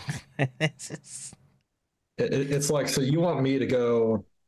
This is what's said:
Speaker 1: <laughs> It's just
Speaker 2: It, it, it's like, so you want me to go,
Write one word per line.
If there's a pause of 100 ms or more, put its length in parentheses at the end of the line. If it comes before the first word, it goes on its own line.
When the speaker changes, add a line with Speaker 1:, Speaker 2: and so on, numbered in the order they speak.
(380)
Speaker 1:
<laughs> (220)
It's
just (840)
Speaker 2:
It,
it,
it's
like,
so
you
want
me
to
go, (240)